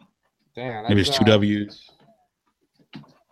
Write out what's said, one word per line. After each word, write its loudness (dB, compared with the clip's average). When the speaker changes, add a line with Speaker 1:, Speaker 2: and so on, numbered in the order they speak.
Speaker 1:
Damn, -10
Speaker 2:
Maybe 0
Speaker 1:
that's, 0
Speaker 2:
it's -2
two 2
Speaker 1:
uh, 4
Speaker 2:
W's. 0